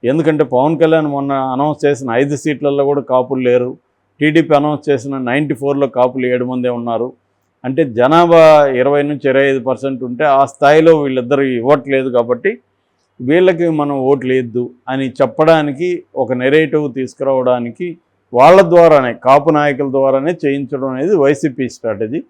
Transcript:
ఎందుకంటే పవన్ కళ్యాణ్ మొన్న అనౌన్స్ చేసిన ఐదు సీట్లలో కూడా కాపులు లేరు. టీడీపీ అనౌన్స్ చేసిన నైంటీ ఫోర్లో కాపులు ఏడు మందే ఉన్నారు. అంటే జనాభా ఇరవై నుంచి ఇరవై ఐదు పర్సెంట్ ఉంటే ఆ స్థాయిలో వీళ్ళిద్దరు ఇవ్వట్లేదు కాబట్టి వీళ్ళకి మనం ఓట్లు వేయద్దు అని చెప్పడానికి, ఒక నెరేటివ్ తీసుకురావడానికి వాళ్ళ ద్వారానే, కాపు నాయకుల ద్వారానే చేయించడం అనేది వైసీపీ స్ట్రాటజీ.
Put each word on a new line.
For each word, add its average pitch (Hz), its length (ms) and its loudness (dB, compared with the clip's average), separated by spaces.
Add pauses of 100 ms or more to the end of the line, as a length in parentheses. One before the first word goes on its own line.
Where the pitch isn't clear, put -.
ఎందుకంటే 151 400 0
పవన్ 131 340 -2
కళ్యాణ్ 160 280 2
మొన్న 139 260 -6
అనౌన్స్ 135 540 -4
చేసిన 135 240 -2
ఐదు 139 260 -2
సీట్లలో 143 480 -4
కూడా 139 160 -2
కాపులు 127 400 -2
లేరు. 123 360 0 (440)
టీడీపీ 151 340 2
అనౌన్స్ 147 360 -2
చేసిన 135 280 -4
నైంటీ 131 360 -2
ఫోర్లో 139 320 -2
కాపులు 127 400 -2
ఏడు 123 180 -2
మందే 127 240 -4
ఉన్నారు. 120 440 -6 (520)
అంటే 131 200 -2
జనాభా 156 840 4
ఇరవై 139 360 0
నుంచి 143 280 -4
ఇరవై 135 140 2
ఐదు 135 160 0
పర్సెంట్ 131 440 -6
ఉంటే 123 200 -6
ఆ 139 200 4
స్థాయిలో 156 560 4
వీళ్ళిద్దరు 131 420 -2
ఇవ్వట్లేదు 131 680 0
కాబట్టి 123 500 -2 (600)
వీళ్ళకి 170 480 0
మనం 147 300 -4
ఓట్లు 131 340 0
వేయద్దు 120 380 -4 (180)
అని 131 220 -6
చెప్పడానికి, 156 920 0 (140)
ఒక 127 160 -4
నెరేటివ్ 143 640 0
తీసుకురావడానికి 131 1040 -4 (360)
వాళ్ళ 160 260 6
ద్వారానే, 160 520 4
కాపు 143 380 2
నాయకుల 143 400 -2
ద్వారానే 135 440 0 (120)
చేయించడం 139 420 -4
అనేది 143 280 -2
వైసీపీ 139 520 -2
స్ట్రాటజీ. 113 600 -8